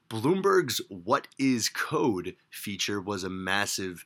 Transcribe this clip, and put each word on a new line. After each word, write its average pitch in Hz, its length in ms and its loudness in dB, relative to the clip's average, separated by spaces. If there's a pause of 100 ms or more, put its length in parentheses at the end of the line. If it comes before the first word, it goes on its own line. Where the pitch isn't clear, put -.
Bloomberg's 175 800 2
What 98 380 -2 (100)
Is 131 320 2
Code 104 680 0 (140)
feature 101 500 -4
was 95 240 -4
a 95 60 -4
massive 95 760 -2